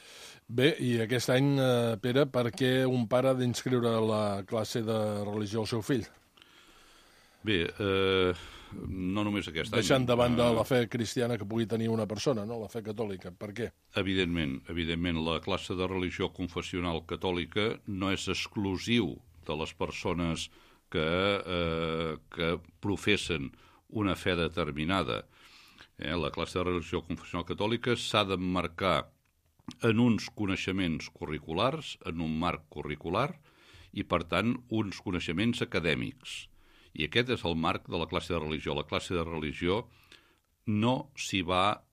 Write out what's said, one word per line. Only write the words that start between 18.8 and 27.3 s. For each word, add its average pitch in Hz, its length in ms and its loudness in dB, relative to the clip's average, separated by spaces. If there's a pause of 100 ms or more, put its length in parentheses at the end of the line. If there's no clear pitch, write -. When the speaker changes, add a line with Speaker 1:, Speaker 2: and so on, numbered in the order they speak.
Speaker 2:
de 80 100 -2
les 78 180 -4
persones 85 760 -2 (400)
que, 92 560 2
eh, 82 720 -2 (120)
que 85 300 0 (200)
professen 90 720 0 (380)
una 101 260 0
fe 90 200 0
determinada. 80 920 0 (720)
Eh, 78 180 -4
la 78 160 0
classe 82 280 -4
de 87 60 0
religió 87 360 0
confessional 87 440 -6